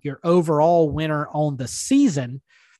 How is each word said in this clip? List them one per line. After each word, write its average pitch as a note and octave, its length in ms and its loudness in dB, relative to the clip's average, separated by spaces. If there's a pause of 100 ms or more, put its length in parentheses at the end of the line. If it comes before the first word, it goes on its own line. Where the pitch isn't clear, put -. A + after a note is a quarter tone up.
your C#3 220 -10
overall E3 640 2
winner D3+ 420 -4
on D3+ 240 -2
the B2 120 -8
season, C#3 720 0 (400)